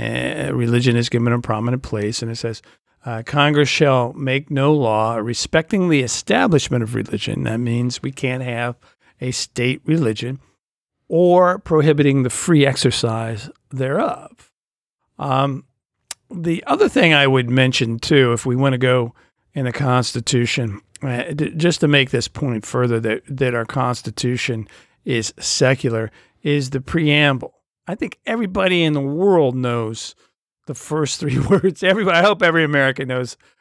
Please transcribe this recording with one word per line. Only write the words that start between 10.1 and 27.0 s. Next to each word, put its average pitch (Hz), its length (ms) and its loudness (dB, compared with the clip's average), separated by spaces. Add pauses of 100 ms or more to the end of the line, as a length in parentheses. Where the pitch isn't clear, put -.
or 180 500 4
prohibiting 147 640 2
the 123 80 0
free 147 360 2
exercise 113 800 -2 (220)
thereof. 143 800 -6 (680)
Um, 139 460 -2 (640)
the 170 360 -4
other 349 220 2
thing 170 240 4
I 143 140 4
would 131 240 2
mention, 127 480 2
too, 131 340 4
if 120 140 -2
we 123 100 0
wanna 131 220 2
go 127 360 0 (400)
in 139 120 -4
the 120 60 -4
Constitution, 120 1080 -2 (220)
uh, 127 220 -4 (100)
d-, 151 220 -2
just 165 240 0
to 156 80 4
make 139 220 4
this 117 180 -2
point 120 360 -4
further 123 360 0
that, 110 280 -2
that 127 260 -2
our 117 120 -4
Constitution 123 1000 -4 (380)
is 113 340 -4
secular, 123 720 0 (320)
is 147 280 -2
the 135 100 -4
preamble. 147 720 0 (320)